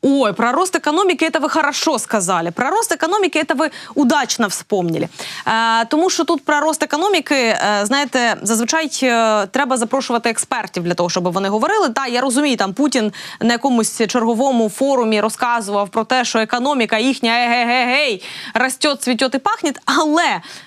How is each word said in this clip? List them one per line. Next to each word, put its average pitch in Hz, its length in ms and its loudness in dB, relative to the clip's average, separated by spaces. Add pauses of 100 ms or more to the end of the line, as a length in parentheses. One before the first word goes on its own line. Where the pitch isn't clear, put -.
Ой, 262 300 4
про 339 200 0
рост 349 240 0
економіки, 320 520 2
это 320 120 -2
ви 285 80 -2
хорошо 285 500 0
сказали. 170 520 -2
Про 247 200 -2
рост 440 220 0
економіки, 339 500 0
это 320 140 -2
ви 294 140 0 (240)
удачно 247 540 2
вспомнили. 175 600 -2 (380)
Е, 226 380 2
тому 311 260 2
що 339 140 0
тут 311 200 -2
про 294 160 2
рост 311 220 0
економіки, 311 520 0
е, 208 480 0
знаєте, 240 600 0
зазвичай, 233 480 -2 (120)
е, 226 440 2
треба 262 300 0
запрошувати 233 540 -2
експертів 220 520 -6
для 175 120 -2
того, 175 160 0
щоб 180 220 -2
вони 196 160 -2
говорили. 302 400 2
Та, 262 180 -2
я 240 140 -2
розумію, 269 360 2
там 196 180 -2
Путін 247 380 0 (280)
на 233 120 2
якомусь 233 540 0
черговому 233 640 2
форумі 247 520 2
розказував 208 680 -2
про 220 160 -2
те, 254 200 0
що 233 140 -2
економіка 240 600 0
їхня, 240 460 2
еге-ге-гей, 240 800 0 (320)
растет, 254 480 0
цвітет 254 320 0
і 277 40 0
пахнет. 339 460 -2
Але, 294 560 2 (260)